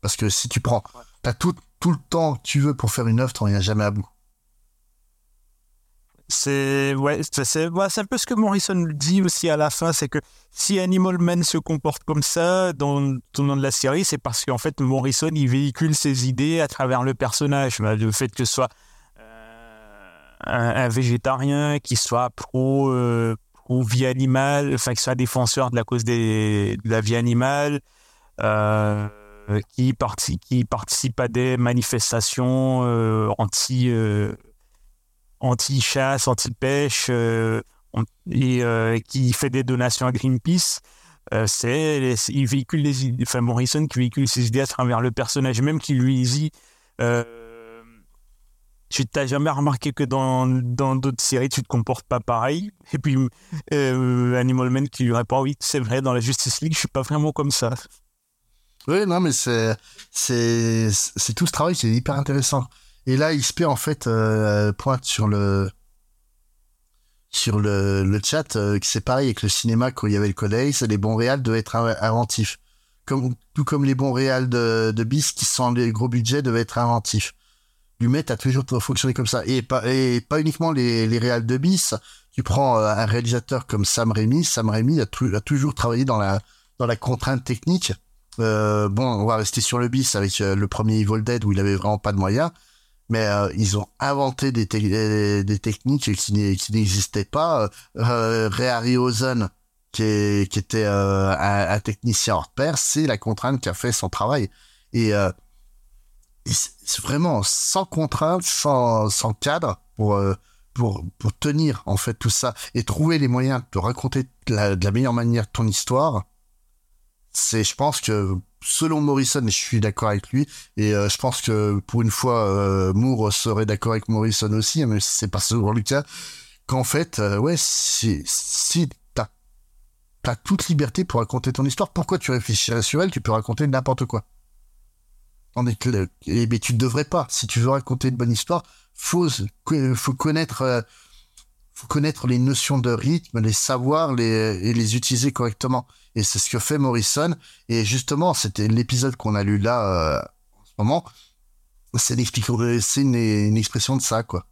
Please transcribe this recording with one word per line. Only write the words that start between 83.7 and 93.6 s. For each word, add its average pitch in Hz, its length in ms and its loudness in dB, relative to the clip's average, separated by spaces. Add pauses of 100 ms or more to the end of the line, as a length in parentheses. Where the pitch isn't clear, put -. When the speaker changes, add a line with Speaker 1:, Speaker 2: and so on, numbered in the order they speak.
Speaker 1:
Sam 113 260 0
Raimi. 113 320 2
Sam 113 240 -2
Raimi 117 320 2
a 104 60 0
tou-, 117 280 -2
a 101 60 0
toujours 143 340 0
travaillé 120 300 0
dans 127 140 0
la, 98 240 0 (360)
dans 123 80 0
la 113 100 0
contrainte 127 460 -2
technique. 160 520 -2 (440)
Euh, 107 520 2
bon, 113 160 0
on 107 180 0
va 110 120 2
rester 110 260 -2
sur 120 160 -2
le 120 100 0
bis 127 260 0
avec, 98 280 -2
euh, 98 120 0
le 98 140 0
premier 110 300 0
Evil 110 240 0
Dead 110 240 -2
où 101 60 2
il 95 60 2
avait 98 160 2
vraiment 101 240 0
pas 104 140 -2
de 98 60 0
moyens. 110 320 2 (600)
Mais, 113 160 2
euh, 101 300 2
ils 101 220 2